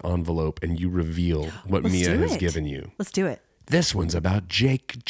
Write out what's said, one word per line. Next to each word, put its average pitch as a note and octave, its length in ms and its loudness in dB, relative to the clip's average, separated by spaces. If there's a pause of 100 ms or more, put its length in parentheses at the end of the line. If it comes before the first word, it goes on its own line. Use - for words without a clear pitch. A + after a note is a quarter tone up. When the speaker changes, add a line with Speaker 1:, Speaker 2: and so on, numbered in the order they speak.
Speaker 1:
envelope, E2 560 -2
and E2+ 180 -2
you F2+ 100 -2
reveal E2 560 0
Speaker 2:
<gasps> - 200 -12
Speaker 1:
what - 180 2
Speaker 2:
Let's F#2 100 2
Speaker 1:
Mia F2+ 220 4
Speaker 2:
do - 60 2
Speaker 1:
has E2 140 2
Speaker 2:
it. E3 40 -4
Speaker 1:
given E2 260 -2
you. C#2 340 -8
Speaker 2:
Let's G3 120 -6
do F#3+ 140 0
it. C#3+ 160 -6 (240)
Speaker 1:
This - 300 2
one's E2+ 200 0
about F#2 320 0
Jake B2+ 520 0 (100)